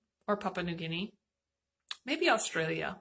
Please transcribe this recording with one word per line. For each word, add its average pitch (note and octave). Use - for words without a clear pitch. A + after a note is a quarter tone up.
or G#3
Papua F#3
New F3
Guinea. E3
Maybe E4
Australia, D#3+